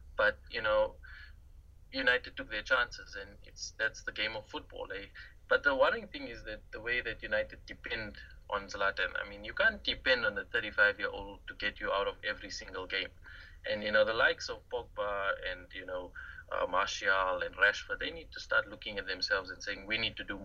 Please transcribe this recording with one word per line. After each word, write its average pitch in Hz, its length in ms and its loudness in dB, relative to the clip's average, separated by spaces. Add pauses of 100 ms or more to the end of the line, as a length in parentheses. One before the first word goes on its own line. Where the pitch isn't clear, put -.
(160)
but, 104 220 4 (140)
you 117 100 -4
know, 107 320 4 (1000)
United 127 460 2
took 135 120 -8
their 107 120 -4
chances, 123 580 0
and 98 120 -12 (120)
it's, - 340 -12
that's - 260 -2
the - 100 -8
game 107 240 -2
of 107 100 -8
football, - 480 -10
eh? 98 100 -8 (440)
But - 140 6
the 139 120 6
worrying 180 320 6
thing 139 200 -8
is 110 180 -10
that 107 160 -8 (100)
the 120 80 -8
way 120 220 0
that 113 200 -6
United 107 440 -2
depend 110 500 -6 (340)
on 98 180 -2
Zlatan, 95 440 0 (100)
I 101 80 -6
mean, 101 140 -12
you 107 100 -8
can't 214 300 4
depend 123 420 4
on 104 100 2
the - 100 -4
thirty-five-year-old 101 1000 2
to - 80 -10
get 104 240 -4
you 104 120 -2
out 98 160 2
of 98 80 -2 (120)
every 104 220 -6
single 92 380 -8
game. 95 220 -2 (640)
And, 107 120 0
you 107 80 0
know, 107 140 8
the 110 80 2
likes - 360 4
of 117 80 -6 (140)
Pogba 104 580 -2 (220)
and, 90 220 -8
you 92 140 -10
know, 90 240 -6 (400)
uh, 90 160 0
Martial 95 800 2
and 85 100 -8
Rashford, 98 440 4
they - 120 -2
need - 220 -10
to - 60 -10
start 107 300 2
looking 104 280 -8
at 92 100 -6
themselves 92 420 0
and 92 120 -10
saying, 95 260 -6
"We 107 100 0
need 110 200 -2
to 107 60 -8
do 101 220 -6